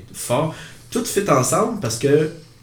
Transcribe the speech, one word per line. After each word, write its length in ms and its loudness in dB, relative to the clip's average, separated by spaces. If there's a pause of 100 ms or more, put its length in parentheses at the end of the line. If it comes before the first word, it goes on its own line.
(140)
fort. 420 -2 (340)
Tout 160 -2
fit 240 -2
ensemble 500 2
parce 180 -4
que 320 4 (340)